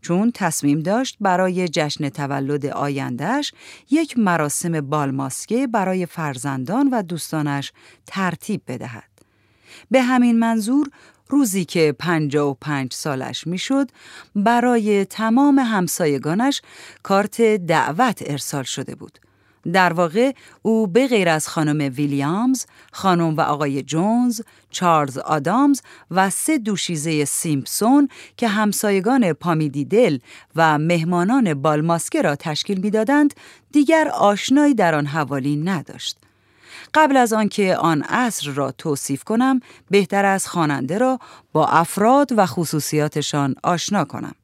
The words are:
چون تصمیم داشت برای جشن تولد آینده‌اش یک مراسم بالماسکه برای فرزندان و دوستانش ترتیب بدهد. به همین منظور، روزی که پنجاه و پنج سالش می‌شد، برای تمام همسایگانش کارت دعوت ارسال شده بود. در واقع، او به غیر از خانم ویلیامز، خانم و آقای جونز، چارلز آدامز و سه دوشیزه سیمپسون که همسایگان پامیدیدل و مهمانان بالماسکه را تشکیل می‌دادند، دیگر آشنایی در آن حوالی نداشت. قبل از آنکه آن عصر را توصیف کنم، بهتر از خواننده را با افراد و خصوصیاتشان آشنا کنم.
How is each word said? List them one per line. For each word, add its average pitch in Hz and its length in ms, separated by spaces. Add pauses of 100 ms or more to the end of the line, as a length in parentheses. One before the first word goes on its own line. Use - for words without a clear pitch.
چون 202 340
تصمیم 151 440
داشت 208 420
برای 185 460
جشن 151 420
تولد 139 560
آینده‌اش 139 880 (380)
یک 302 260
مراسم 165 640
بالماسکه 139 880
برای 185 380
فرزندان 143 840
و 233 140
دوستانش 151 680 (340)
ترتیب 190 600
بدهد. 123 420 (840)
به 262 100
همین 247 380
منظور، 226 500 (400)
روزی 202 360
که 151 340
پنجاه 147 500
و 139 40
پنج 135 400
سالش 131 540
می‌شد، 254 440 (440)
برای 214 720
تمام 254 540
همسایگانش 190 1040 (420)
کارت 202 380
دعوت 180 840
ارسال 143 380
شده 135 320
بود. - 240 (540)
در 180 200
واقع، 180 400 (280)
او 220 260
به 233 200
غیر 202 220
از 156 180
خانم 151 480
ویلیامز، 151 680 (260)
خانم 170 460
و 165 40
آقای 143 420
جونز، 214 580 (280)
چارلز 147 480
آدامز 220 640 (300)
و 190 180
سه 302 280
دوشیزه 165 680
سیمپسون 208 840 (280)
که 240 100
همسایگان 208 840
پامیدیدل 156 840 (380)
و 156 220
مهمانان 175 760
بالماسکه 160 680
را 151 140
تشکیل 180 460
می‌دادند، 220 520 (380)
دیگر 302 360
آشنایی 262 680
در 175 220
آن 147 100
حوالی 143 500
نداشت. 165 600 (760)
قبل 294 240
از 233 160
آنکه 202 420
آن 160 260
عصر 202 500
را 135 200
توصیف 143 520
کنم، 254 360 (300)
بهتر 196 360
از 196 220
خواننده 147 500
را 254 220 (340)
با 151 140
افراد 220 720
و 196 80
خصوصیاتشان 151 1160
آشنا 180 420
کنم. - 380